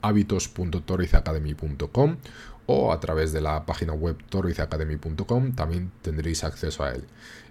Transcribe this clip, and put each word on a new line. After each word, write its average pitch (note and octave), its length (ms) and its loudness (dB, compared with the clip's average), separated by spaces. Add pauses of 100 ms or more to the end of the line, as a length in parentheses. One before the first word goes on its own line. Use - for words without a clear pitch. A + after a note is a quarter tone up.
hábitos G#2 460 4
punto F2+ 340 -2
torrizacademy D#2+ 720 4
punto C#2+ 380 -4
com D#3 260 4 (500)
o - 240 4
a D#2 80 0
través D#2+ 320 0
de D2+ 100 -2
la D2+ 240 -2
página D#2+ 280 -2
web D#2 240 -2 (120)
torrizacademy D#2 680 -2
punto D#2+ 280 -4
com B2+ 280 2
también F2+ 380 -2 (100)
tendréis D#2 420 -2
acceso D2+ 400 -4
a C#2 80 0
él. B1+ 140 -8 (460)